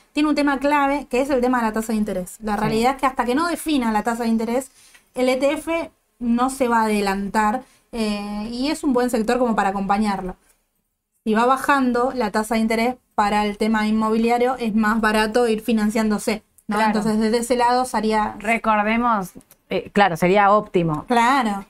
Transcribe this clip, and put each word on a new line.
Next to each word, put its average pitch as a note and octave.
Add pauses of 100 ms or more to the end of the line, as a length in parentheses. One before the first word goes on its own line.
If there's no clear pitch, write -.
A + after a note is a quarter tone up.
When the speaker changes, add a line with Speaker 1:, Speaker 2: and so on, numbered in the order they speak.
(120)
Speaker 1:
tiene D4+
un D4
tema C#4+
clave, C#4+
que A#3+
es C#4
el C4+
tema B3
de A3+
la G#3+
tasa A3
de A3
interés. F#3+
La G#3+
Speaker 2:
Sí. G3+
Speaker 1:
realidad A3
es -
que C#4+
hasta B3+
que A#3+
no E4+
defina D4
la G#3+
tasa A#3
de A#3
interés, A3+ (420)
el B3+
E B3+
T C#4
F D#4+ (260)
no A#3+
se C4
va A#3
a -
adelantar, G#3 (320)
eh, G#3
y B3+
es D#4+
un C4+
buen B3
sector A3+
como A#3+
para G3
acompañarlo. G3 (880)
Si A3
va A3+
bajando C4
la A3
tasa A3
de A3
interés A3+ (200)
para G#3
el G#3
tema A3
inmobiliario, A3+
es A#3
más A3
barato A3
ir A3
financiándose, G#3+ (260)
¿no? G#3
Speaker 2:
Claro. A3
Speaker 1:
Entonces, G#3+
desde A3+
ese A#3+
lado B3
sería G#3+
Speaker 2:
Recordemos, G#3+ (380)
eh, F#3
claro, F#3
sería G3
óptimo. F3
Speaker 1:
Claro. A#3